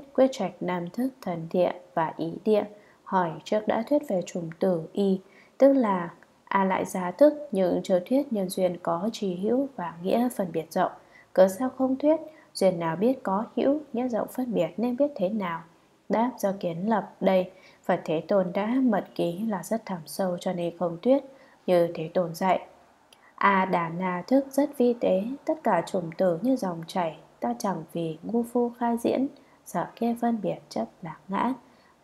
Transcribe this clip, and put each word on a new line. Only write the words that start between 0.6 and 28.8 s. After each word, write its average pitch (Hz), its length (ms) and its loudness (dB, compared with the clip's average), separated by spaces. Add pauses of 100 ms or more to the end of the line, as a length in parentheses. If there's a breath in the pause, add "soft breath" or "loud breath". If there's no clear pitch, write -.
nam 175 300 -2
thức 247 180 -2 (140)
thần 170 300 -6
địa 180 200 4 (220)
và 160 220 0
ý 165 160 -6 (120)
địa. 208 200 4 (400 loud breath)
Hỏi 185 260 0 (140)
trước 214 220 0
đã 220 220 0
thuyết 285 200 2
về 185 180 0
trùng 165 320 -6
tử 180 240 2 (100)
y, 196 280 2 (380 loud breath)
tức 277 140 8
là 196 380 2 (340)
a 196 200 2
lại 190 200 2
gia 180 260 -4
thức, 294 240 8 (180)
nhưng 180 300 2
chưa 185 180 4
thuyết 269 320 0
nhân 196 160 0
duyên 180 340 0
có 170 300 0
trì 190 240 -4
hữu 233 400 0
và 170 260 -8
nghĩa 226 260 2
phân 190 240 -4
biệt 160 200 -6
rộng. 185 200 2 (400 loud breath)
Cớ 190 160 6
sao 254 300 -4
không 262 180 0
thuyết? 302 240 2 (340 loud breath)
Duyên 185 240 2
nào 165 180 -2
biết 240 260 0
có 202 220 -2 (120)
hữu, 277 240 0 (120)
nghĩa 247 160 -2
rộng 226 200 -2
phân 254 260 -6
biệt 170 220 0
nên 240 200 -2
biết 285 200 2
thế 185 120 -2
nào? 185 320 -4 (480 soft breath)
Đáp 220 300 2
do 196 220 0
kiến 175 300 -4
lập 196 300 0
đây, 185 300 2 (340 loud breath)
Phật 180 200 0
Thế 160 240 -2
Tôn 185 260 2
đã 202 120 -2
mật 233 380 2 (100)
ký 175 340 -2
là 196 140 -4
rất 220 240 -4
thẳm 185 200 -6
sâu 185 340 -2
cho 185 120 -4
nên 170 260 -4
không 165 240 -2
thuyết. 277 220 4 (420 loud breath)
Như 175 280 6
Thế 160 200 -6
Tôn 165 200 0
dạy, 185 320 0 (680 soft breath)
A 196 300 4
Đà 175 240 -2
Na 180 380 -4
thức 269 240 2
rất 277 280 -2
vi 240 220 4
tế, 185 220 2 (220)
tất 349 100 0 (100)
cả 180 220 2
trùng 175 320 -4
tử 180 240 2
như 262 140 2
dòng 180 300 -4
chảy, 165 320 -4 (220)
ta 240 180 -4
chẳng 160 240 -4 (100)
vì 165 300 -4
ngu 208 200 -2
phu 240 360 -2
khai 233 180 0